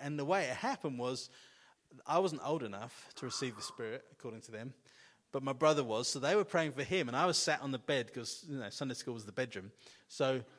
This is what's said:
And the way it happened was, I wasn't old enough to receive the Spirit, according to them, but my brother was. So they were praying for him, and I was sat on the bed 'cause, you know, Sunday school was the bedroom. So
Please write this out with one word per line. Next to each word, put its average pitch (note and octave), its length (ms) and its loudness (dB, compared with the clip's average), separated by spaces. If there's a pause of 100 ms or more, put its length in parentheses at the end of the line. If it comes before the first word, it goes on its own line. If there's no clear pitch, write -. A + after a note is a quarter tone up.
And D3 160 -4
the C#3+ 80 0
way F#3 180 4
it B2+ 120 -2
happened E3+ 420 -2
was, B2 320 -2 (760)
I D#3 120 4
wasn't F3 260 2
old D3 180 0
enough G#2+ 540 -8
to - 80 -10
receive B2 320 -4
the - 60 -10
Spirit, A#2 500 -8
according A2 300 -12
to - 100 -18
them, A#2 220 -8 (560)
but C#3 120 -2
my C3+ 120 2
brother D3 280 8
was. A2+ 260 2
So - 100 -2
they D3 180 4
were G#3 80 6
praying E3 280 2
for C3+ 100 -4
him, D#3+ 260 0
and A#2+ 80 -2
I D3+ 80 4
was F3+ 140 4
sat D3+ 240 2
on C#3 80 -4
the C3 80 -2
bed C3 340 0
'cause, - 340 -8
you C#3+ 120 -6
know, A2 100 -6
Sunday C3 240 -4
school A#2+ 220 -6
was A2 100 -8
the G2+ 80 -12
bedroom. A2 400 -4 (360)
So C3 340 2 (160)